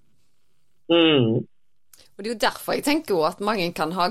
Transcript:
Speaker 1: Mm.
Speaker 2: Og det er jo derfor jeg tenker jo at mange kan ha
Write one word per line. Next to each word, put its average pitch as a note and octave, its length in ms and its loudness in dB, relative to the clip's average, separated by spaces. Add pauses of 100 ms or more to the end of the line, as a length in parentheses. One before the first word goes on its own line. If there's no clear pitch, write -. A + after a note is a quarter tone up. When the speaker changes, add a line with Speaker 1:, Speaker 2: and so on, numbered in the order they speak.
(880)
Speaker 1:
Mm. D#3 560 4 (680)
Speaker 2:
Og - 80 -20
det G#3 80 -8
er A#3+ 60 -6
jo G#3 80 -6
derfor - 340 -2
jeg - 80 -6
tenker C#4+ 300 0
jo D#3+ 100 2
at F3+ 160 -4
mange G3+ 320 -2
kan D#3 220 -4
ha F3+ 160 2